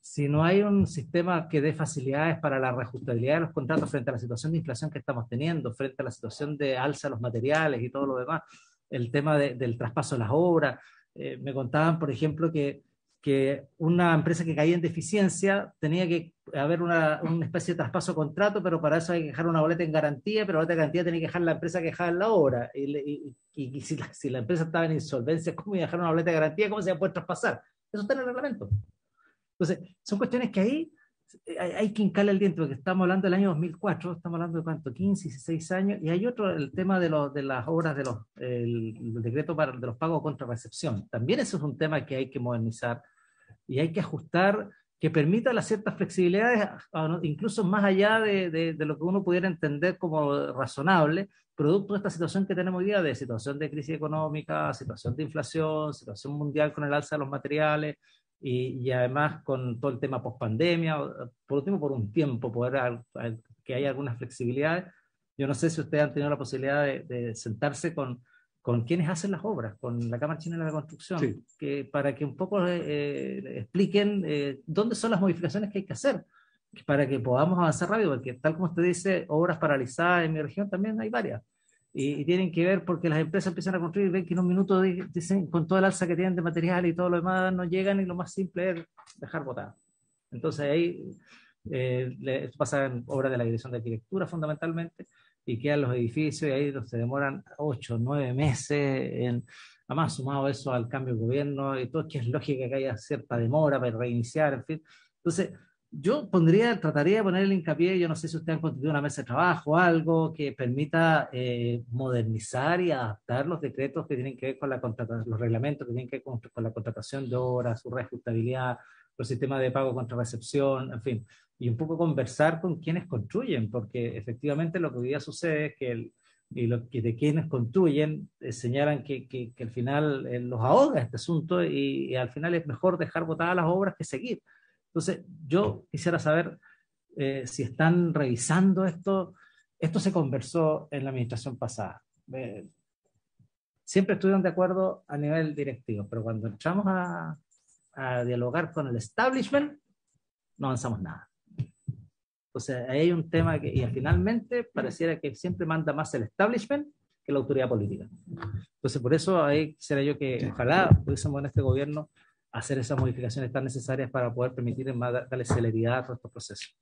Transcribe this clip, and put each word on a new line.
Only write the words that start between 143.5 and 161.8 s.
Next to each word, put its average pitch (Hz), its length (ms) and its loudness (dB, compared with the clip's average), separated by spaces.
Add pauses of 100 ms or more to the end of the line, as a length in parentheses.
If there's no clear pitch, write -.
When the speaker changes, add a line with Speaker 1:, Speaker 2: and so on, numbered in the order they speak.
Speaker 1:
siempre 196 300 2
estuvieron 190 280 2
de 185 60 2
acuerdo 185 580 0
a 147 100 -10
nivel 151 380 0
directivo, 120 540 -6
pero 113 140 -4
cuando 113 240 -4
entramos 180 420 -2
a, 175 480 -4 (560)
a 127 320 -2
dialogar 123 480 -2
con 147 140 -2
el 120 100 -2
establishment, 262 800 0 (800)
no 139 100 -2
avanzamos 117 340 -2
nada. 80 280 -12 (1200)
Entonces, 127 400 -6
ahí 135 100 2
hay 170 140 6
un 165 160 0
tema 165 320 4
que, - 120 -4
y 127 140 2
finalmente 180 800 2
pareciera 165 560 -2
que 143 140 -4
siempre 180 300 -4
manda 160 280 0
más 156 220 -4
el 117 80 0
establishment 233 600 0 (380)
que - 80 -4
la 139 80 2
autoridad 131 300 2
política. 104 400 -2 (640)
Entonces, 131 260 -4
por 123 120 2
eso 165 280 4
ahí 151 340 2
quisiera 143 280 -2
yo 143 140 0
que, 131 240 -2
Speaker 3:
Sí. 131 60 -2
Speaker 1:
ojalá 160 420 2 (160)
pudiésemos 139 340 -2
en 143 60 -4
este 143 160 0
gobierno 143 480 0 (440)